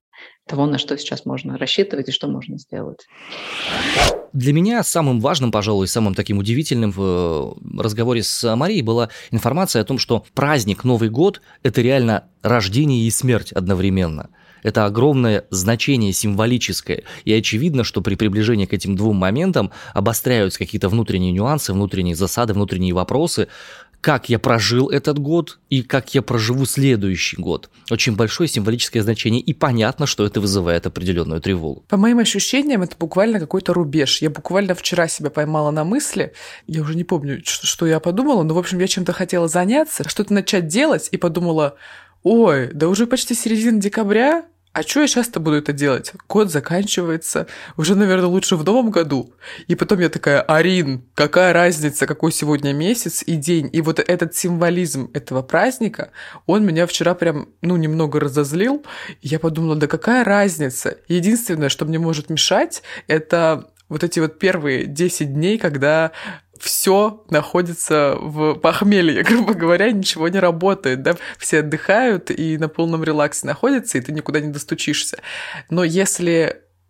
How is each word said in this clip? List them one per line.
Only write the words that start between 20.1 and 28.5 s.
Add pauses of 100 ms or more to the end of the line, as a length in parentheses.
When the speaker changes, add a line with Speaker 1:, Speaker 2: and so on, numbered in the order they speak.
Speaker 2:
какие-то
внутренние
нюансы,
внутренние
засады,
внутренние
вопросы. (520)
Как
я
прожил
этот
год (100)
и
как
я
проживу
следующий
год. (200)
Очень
большое
символическое